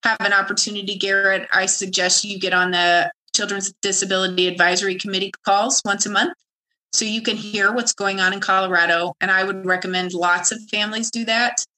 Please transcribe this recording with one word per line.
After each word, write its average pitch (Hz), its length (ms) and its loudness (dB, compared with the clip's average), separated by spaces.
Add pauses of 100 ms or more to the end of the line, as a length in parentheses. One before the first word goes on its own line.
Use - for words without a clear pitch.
have 226 180 2
an 202 120 0
opportunity, 196 640 -2
Garrett, 196 560 0
I 190 140 2
suggest 185 580 0
you 202 140 -8
get 185 140 -2
on 180 180 2
the 175 420 2 (220)
Children's 202 380 -4 (100)
Disability 190 680 0
Advisory 180 480 2
Committee 190 360 -4 (120)
calls 214 400 2
once 202 220 0
a 208 40 -6
month 240 240 0 (580)
so - 120 0
you 220 180 -4
can 226 140 -2
hear 208 360 0
what's 240 200 -2
going 196 280 -2
on 185 120 2
in 196 80 -6
Colorado. 175 800 2
And 190 100 0
I 190 140 2
would 190 220 -4
recommend 180 460 -2
lots 175 400 2
of 220 80 -8 (100)
families 214 400 -2
do 233 140 -4
that 233 400 0 (140)